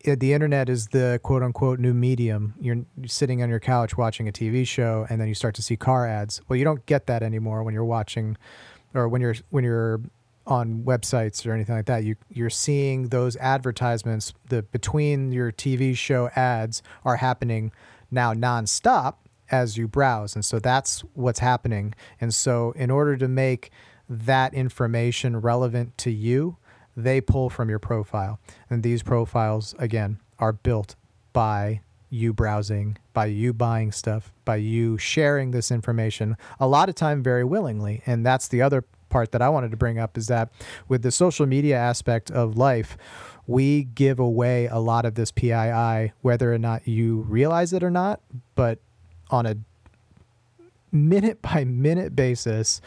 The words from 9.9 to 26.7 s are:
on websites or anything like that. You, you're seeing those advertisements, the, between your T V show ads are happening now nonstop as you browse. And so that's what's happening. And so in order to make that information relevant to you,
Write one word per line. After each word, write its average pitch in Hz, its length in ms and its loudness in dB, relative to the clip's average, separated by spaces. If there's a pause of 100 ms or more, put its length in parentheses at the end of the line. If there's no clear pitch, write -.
on 117 340 -2
websites 117 640 -2
or 113 60 -2
anything 110 240 -2
like 110 100 -4
that. 117 160 0
You, 107 140 -2 (120)
you're 117 220 -4
seeing 139 580 -2
those 123 280 0
advertisements, 123 1000 -2 (140)
the, 117 160 -2
between 143 680 -2
your 123 220 -2
T 131 240 -2
V 131 180 2
show 123 400 0
ads 117 480 0 (220)
are - 120 2
happening 117 540 -2 (400)
now 123 240 2
nonstop 123 800 0 (340)
as 123 300 0
you 117 80 -2
browse. 113 480 0
And 107 100 -4
so - 140 -2
that's 127 440 0 (120)
what's 120 240 0
happening. 113 560 0 (260)
And 117 140 -2
so 117 380 0
in 127 180 -2
order 143 260 2
to 131 120 0
make 127 420 0 (380)
that 131 460 2
information 120 840 0
relevant 120 580 0
to - 120 -4
you, 123 460 0 (420)